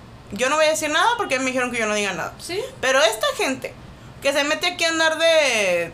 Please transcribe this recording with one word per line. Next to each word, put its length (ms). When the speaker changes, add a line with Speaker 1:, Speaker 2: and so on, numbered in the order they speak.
Speaker 1:
"Yo 180
no 80
voy 100
a 40
decir 180
nada 180
porque 220
me 60
dijeron 260
que 60
yo 80
no 80
diga 200
nada". 240
Speaker 2:
Sí. 200
Speaker 1:
Pero 220
esta 240
gente 380
que 100
se 120
mete 240
aquí 160
a 60
andar 280
de 760